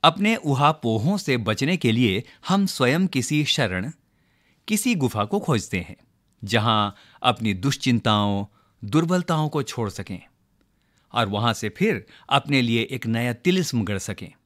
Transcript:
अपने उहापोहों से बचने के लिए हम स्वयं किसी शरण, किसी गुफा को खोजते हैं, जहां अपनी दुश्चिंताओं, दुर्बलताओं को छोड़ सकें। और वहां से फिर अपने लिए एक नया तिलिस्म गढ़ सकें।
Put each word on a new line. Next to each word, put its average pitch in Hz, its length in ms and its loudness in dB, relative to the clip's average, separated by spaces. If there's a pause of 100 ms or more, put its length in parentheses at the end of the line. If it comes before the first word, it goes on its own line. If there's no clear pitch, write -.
अपने 196 320 4
उहापोहों 143 800 2
से 139 200 0
बचने 120 400 0
के 117 140 2
लिए 110 320 2 (240)
हम 196 180 2
स्वयं 156 420 2
किसी 147 380 0
शरण, 107 460 -2 (760)
किसी 220 280 0
गुफा 110 300 0
को 196 140 -2
खोजते 110 400 -2
हैं, - 180 -12 (460)
जहां 107 480 2 (320)
अपनी 110 300 2
दुश्चिंताओं, 104 920 0 (380)
दुर्बलताओं 160 680 0
को 143 140 -2
छोड़ 113 260 -4
सकें। 95 300 -10 (920)
और 117 160 0
वहां 107 260 0
से 107 160 -4
फिर 123 360 -2 (240)
अपने 139 320 2
लिए 117 300 0
एक 127 140 -8
नया 117 280 -2
तिलिस्म 165 500 0
गढ़ 98 140 -4
सकें। 92 340 -10 (140)